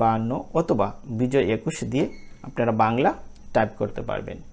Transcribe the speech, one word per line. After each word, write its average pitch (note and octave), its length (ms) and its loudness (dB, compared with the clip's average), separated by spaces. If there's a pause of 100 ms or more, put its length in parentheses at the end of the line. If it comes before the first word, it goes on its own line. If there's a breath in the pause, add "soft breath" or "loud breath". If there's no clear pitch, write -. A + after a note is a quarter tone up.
বাহান্ন A2+ 280 2 (300)
অথবা B2 260 2 (340)
বিজয় B2+ 340 4
একুশে - 380 -4
দিয়ে C3+ 140 2 (400)
আপনারা A#2 260 0 (100)
বাংলা A#2 280 4 (440)
টাইপ A2 160 4 (100)
করতে A2 280 -2
পারবেন। G2+ 300 -6 (140)